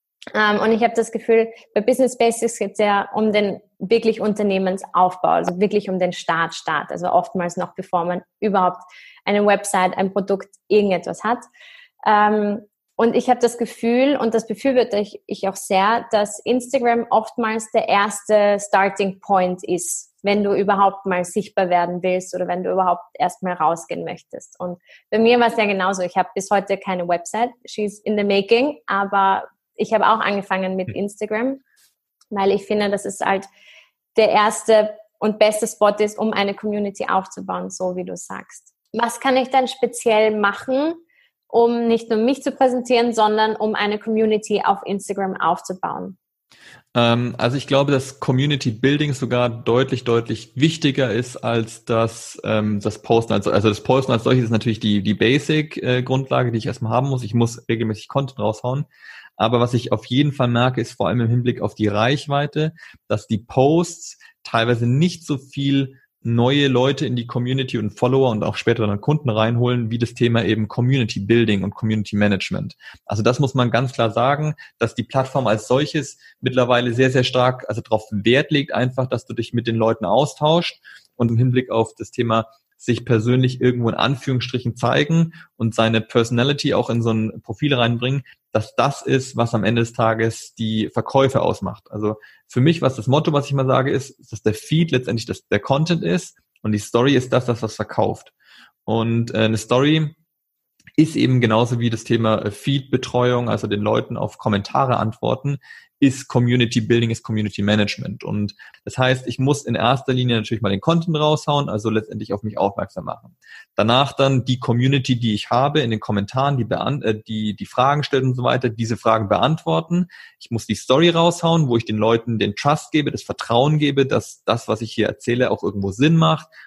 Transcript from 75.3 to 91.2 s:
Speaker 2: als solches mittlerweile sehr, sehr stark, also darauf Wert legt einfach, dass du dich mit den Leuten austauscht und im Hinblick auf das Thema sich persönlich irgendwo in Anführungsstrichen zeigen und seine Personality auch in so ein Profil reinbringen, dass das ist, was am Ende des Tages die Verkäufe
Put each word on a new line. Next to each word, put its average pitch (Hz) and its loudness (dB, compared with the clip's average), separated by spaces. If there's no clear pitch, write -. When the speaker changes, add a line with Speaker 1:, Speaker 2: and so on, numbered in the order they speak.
Speaker 2:
als 107 0
solches 143 0
mittlerweile 123 2
sehr, 131 4
sehr 127 4
stark, 127 0
also 107 -4
darauf - -2
Wert 117 2
legt 151 -2
einfach, 127 -2
dass 117 -4
du 113 -12
dich 117 -6
mit 117 -2
den 113 0
Leuten 113 0
austauscht 147 0
und 117 0
im 113 0
Hinblick 127 2
auf - 0
das - -14
Thema 113 0
sich 120 -2
persönlich 127 2
irgendwo 120 2
in 110 0
Anführungsstrichen 127 -2
zeigen 160 2
und 113 -2
seine 113 2
Personality 123 0
auch - 0
in 117 0
so 113 0
ein 110 -2
Profil 143 -2
reinbringen, 123 0
dass - -2
das 135 0
ist, 131 -2
was 120 0
am 107 0
Ende 117 2
des 113 -6
Tages 113 -2
die 110 -2
Verkäufe - 2